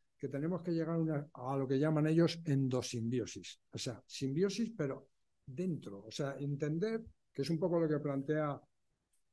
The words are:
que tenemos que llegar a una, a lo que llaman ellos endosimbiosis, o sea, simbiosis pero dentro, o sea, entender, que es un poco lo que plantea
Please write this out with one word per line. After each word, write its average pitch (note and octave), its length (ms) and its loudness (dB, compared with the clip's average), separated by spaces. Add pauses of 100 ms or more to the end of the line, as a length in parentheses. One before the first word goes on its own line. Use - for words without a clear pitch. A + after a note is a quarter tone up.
(180)
que C3+ 120 -6
tenemos E3 320 -2
que F3 100 -2
llegar E3 240 0
a - 20 2
una, D#3 360 0
a C3 240 -2
lo C3+ 100 2
que C3+ 100 4
llaman D3+ 300 6
ellos D#3+ 380 4
endosimbiosis, B2 1120 0 (140)
o - 40 -8
sea, A#2+ 280 -6
simbiosis F#3+ 720 -2
pero C#3+ 320 -4 (360)
dentro, B2+ 600 -6
o A2+ 60 -14
sea, C#3 280 -4
entender, D#3 640 -2 (300)
que - 80 -2
es C#3+ 80 -2
un E3 100 0
poco E3+ 220 2
lo D#3+ 80 4
que D3 100 0
plantea C#3+ 600 -2 (720)